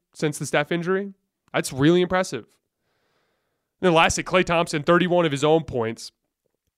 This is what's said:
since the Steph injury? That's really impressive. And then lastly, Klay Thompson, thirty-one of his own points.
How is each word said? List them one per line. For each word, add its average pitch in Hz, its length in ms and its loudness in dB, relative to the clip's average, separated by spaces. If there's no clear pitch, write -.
since 151 240 -4
the 147 100 -10
Steph 147 260 -2
injury? 190 400 -4
That's 151 180 -4
really 151 280 4
impressive. 180 460 -4
And 185 60 2
then 170 80 4
lastly, 170 300 2
Klay 180 180 2
Thompson, 165 400 -2
thirty-one 175 420 2
of 156 60 0
his 139 140 -2
own 156 180 4
points. 113 480 -8